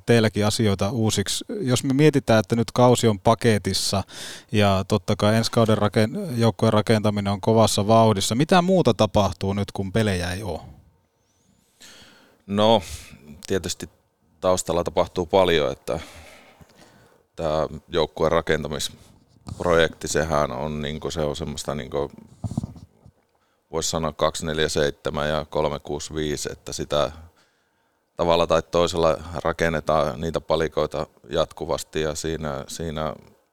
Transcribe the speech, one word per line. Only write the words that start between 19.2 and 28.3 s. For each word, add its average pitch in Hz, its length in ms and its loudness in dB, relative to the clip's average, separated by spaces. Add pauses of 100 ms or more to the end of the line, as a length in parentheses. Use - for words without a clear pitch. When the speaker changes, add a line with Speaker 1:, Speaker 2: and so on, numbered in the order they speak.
Speaker 2:
sehän 76 440 0
on 76 300 -6
niinku, 71 300 -6
se 78 100 -6
on 73 140 -4
semmoista 73 400 -8
niinku, 69 360 -6 (1600)
vois 80 200 -4
sanoa 80 200 -2
kaksi 78 340 -4
neljä 78 240 -2
seitsemän 73 600 -2
ja 76 200 -4
kolme 76 300 -4
kuusi 76 360 -10
viisi, 76 360 -6
että - 220 -14
sitä 71 380 -2 (1040)
tavalla 85 320 2